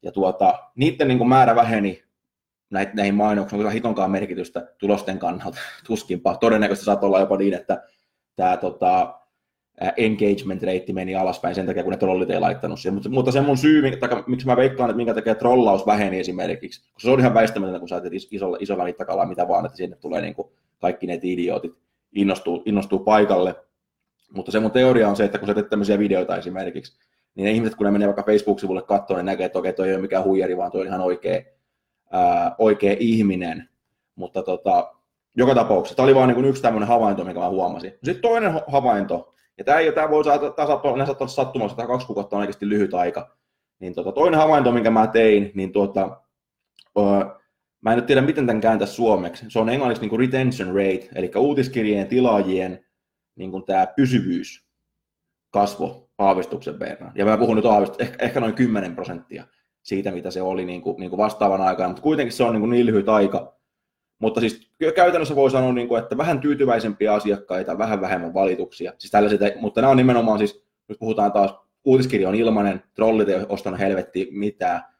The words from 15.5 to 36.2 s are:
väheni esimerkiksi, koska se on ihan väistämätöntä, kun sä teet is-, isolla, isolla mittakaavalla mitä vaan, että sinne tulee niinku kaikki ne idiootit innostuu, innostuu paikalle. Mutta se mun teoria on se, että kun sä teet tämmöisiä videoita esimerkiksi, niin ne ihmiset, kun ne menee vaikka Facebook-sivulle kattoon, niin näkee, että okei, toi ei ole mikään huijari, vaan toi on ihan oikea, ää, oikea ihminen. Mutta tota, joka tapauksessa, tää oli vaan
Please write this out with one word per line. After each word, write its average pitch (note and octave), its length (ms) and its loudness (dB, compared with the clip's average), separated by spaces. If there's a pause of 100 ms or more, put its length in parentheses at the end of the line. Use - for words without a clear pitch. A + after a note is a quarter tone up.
väheni G#2 340 0
esimerkiksi, F2+ 640 -8
koska - 260 -8
se - 20 2
on C3 100 6
ihan B2 140 4
väistämätöntä, G2+ 460 2
kun F2 100 -14
sä F2+ 120 -6
teet F2 120 -10
is-, F#2+ 180 -10
isolla, F#2+ 280 -4
isolla F#2+ 240 -4
mittakaavalla F#2 460 -4
mitä F2+ 180 -4
vaan, F2+ 180 0
että - 120 -10
sinne F2+ 180 -8
tulee E2+ 260 -8
niinku - 300 -10 (300)
kaikki F2+ 260 -4
ne E2+ 160 -4
idiootit F2 500 -4 (420)
innostuu, F#2+ 500 -2
innostuu G2 340 -2
paikalle. G2+ 560 2 (800)
Mutta - 180 -12
se G#2+ 80 0
mun G#2+ 120 -2
teoria B2 380 4
on G2+ 60 0
se, G#2 80 0
että G2+ 140 -2
kun G2+ 100 -6
sä G#2 60 0
teet G#2 160 -2
tämmöisiä G2+ 300 0
videoita F2+ 380 0
esimerkiksi, F2+ 640 -12 (360)
niin G2 100 -4
ne G#2+ 60 2
ihmiset, A2 240 0
kun G#2 100 -2
ne G2+ 60 4
menee G2+ 160 2
vaikka G2+ 160 -2
Facebook-sivulle G2+ 580 0
kattoon, G2 360 -2
niin F2+ 80 -4
näkee, F#2 200 -4
että F#2 140 -4
okei, F#2 140 -4
toi F#2+ 140 -2
ei F#2+ 60 0
ole F#2 80 -2
mikään F#2+ 220 -2
huijari, F#2 340 0
vaan F2+ 140 -4
toi F#2+ 100 -4
on F#2 60 -6
ihan F#2 140 -6
oikea, F2+ 400 -2 (720)
ää, F2 460 0
oikea G#2 420 4
ihminen. G2+ 720 -2 (460)
Mutta F#2 280 -10
tota, F2+ 500 -2 (420)
joka B2 200 4
tapauksessa, A2 400 2
tää B2+ 80 2
oli C3+ 120 8
vaan B2+ 120 6